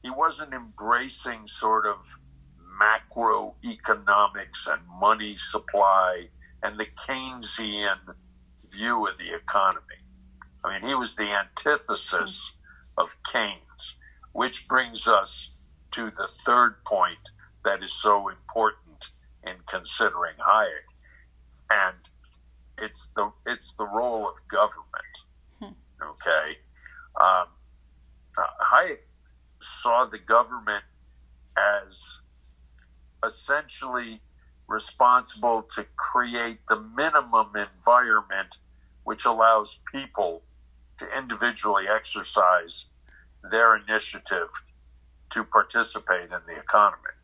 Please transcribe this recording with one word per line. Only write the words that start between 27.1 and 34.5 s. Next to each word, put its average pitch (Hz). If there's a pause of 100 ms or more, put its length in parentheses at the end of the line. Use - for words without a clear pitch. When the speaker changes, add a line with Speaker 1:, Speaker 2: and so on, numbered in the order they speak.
Speaker 1:
Um, 92 (880)
uh, 139 (300)
Hayek 160 (640)
saw 120
the 107
government 113 (760)
as 101 (1200)
essentially 123 (460)